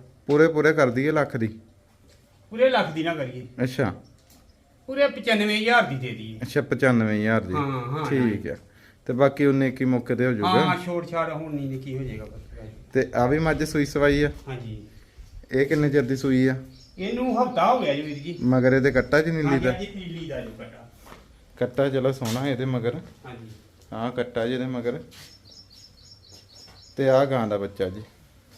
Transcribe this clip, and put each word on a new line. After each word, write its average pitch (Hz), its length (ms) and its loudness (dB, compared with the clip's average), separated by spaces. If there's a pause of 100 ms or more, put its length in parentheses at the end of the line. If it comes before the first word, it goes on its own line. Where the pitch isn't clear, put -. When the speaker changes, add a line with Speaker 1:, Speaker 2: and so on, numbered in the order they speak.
(260)
Speaker 1:
ਪੂਰੇ 151 220 6
ਪੂਰੇ 151 240 4
ਕਰ 147 180 4
ਦਈਏ 131 200 0
ਲੱਖ 147 260 0
ਦੀ? 110 240 -4 (920)
Speaker 2:
ਪੂਰੇ 247 200 4
ਲੱਖ 208 200 2
ਦੀ 156 120 -4
ਨਾ 165 120 -2
ਕਰੀਏ। 127 320 -8 (160)
Speaker 1:
ਅੱਛਾ। 127 320 0 (920)
Speaker 2:
ਪੂਰੇ 277 220 2
ਪਚਾਨਵੇਂ 214 500 0
ਹਜ਼ਾਰ 233 240 4
ਦੀ 135 140 -4
ਦੇ 127 180 -6
ਦਈਏ। 110 280 -14
Speaker 1:
ਅੱਛਾ, 135 180 -2
ਪਚਾਨਵੇਂ 117 600 2
ਹਜ਼ਾਰ 110 200 2
ਦੀ। 92 140 -4
Speaker 2:
ਹਾਂ, 147 80 0
ਹਾਂ, 135 480 -4
Speaker 1:
ਠੀਕ 113 360 0
Speaker 2:
ਹਾਂ। - 60 -6
Speaker 1:
ਆ। - 40 -10 (500)
ਤੇ 143 60 -4
ਬਾਕੀ 139 340 2
ਉਨੇ 135 240 4
ਕੀ 131 140 -4
ਮੌਕੇ 127 300 0
ਤੇ 120 120 2
ਹੋ 127 60 2
ਜਾਊਗਾ। 113 320 2
Speaker 2:
ਹਾਂ, 175 200 0
ਛੋੜ 175 220 -6
ਛਾੜ 165 260 -4
ਹੁਣ 151 220 -8
ਨਹੀਂ, 139 140 -6
ਨਹੀਂ 131 120 -8
ਕੀ 135 180 -10
ਹੋ 135 60 -8
ਜਾਏਗਾ 107 200 -10
ਬਸ। 113 380 -18 (300)
Speaker 1:
ਤੇ 131 220 0
ਆ 123 120 2
ਵੀ 143 120 2
ਮੱਝ 156 260 0
ਸੂਈ 151 200 0
ਸਵਾਈ 143 380 2
ਆ? 143 80 0 (180)
Speaker 2:
ਹਾਂਜੀ। 113 380 -12 (680)
Speaker 1:
ਇਹ 135 140 2
ਕਿੰਨੇ 147 240 2
ਚਿਰ 143 120 4
ਦੀ 131 140 -2
ਸੂਈ 131 300 2
ਆ? 131 100 0 (420)
Speaker 2:
ਇਹਨੂੰ 240 440 -2
ਹਫ਼ਤਾ 180 320 2
ਹੋ 254 60 0
ਗਿਆ 151 140 0
ਜੀ, 147 80 -4
ਵੀਰ 147 160 -10
ਜੀ। 160 220 -10
Speaker 1:
ਮਗਰ 127 320 4
ਇਹਦੇ 135 200 4
ਕੱਟਾ 127 300 2
ਚ 160 60 -2
ਨੀਲੀ 160 180 0
Speaker 2:
ਹਾਂਜੀ, 135 180 2
Speaker 1:
ਦਾ? 127 80 2
Speaker 2:
ਹਾਂਜੀ, 202 220 -6
ਨੀਲੀ 165 320 -12
ਦਾ 131 140 -10
ਜੀ 117 180 -12
ਕੱਟਾ। - 320 -18 (680)
Speaker 1:
ਕੱਟਾ 135 300 0
ਚਲੋ 131 240 0
ਸੋਹਣਾ 127 360 -4
ਇਹਦੇ 127 160 -2
ਮਗਰ। 127 360 -2 (240)
Speaker 2:
ਹਾਂਜੀ। 113 240 -16 (440)
Speaker 1:
ਆਹ 113 180 -6
ਕੱਟਾ 120 360 -4
ਜਿਹਦੇ 127 200 -4
ਮਗਰ। 123 360 -4 (1900)
ਤੇ 135 120 2
ਆਹ 131 180 6
ਗਾਂ 123 220 0
ਦਾ 104 100 0
ਬੱਚਾ 98 300 -4
ਜੀ। 101 140 -12 (560)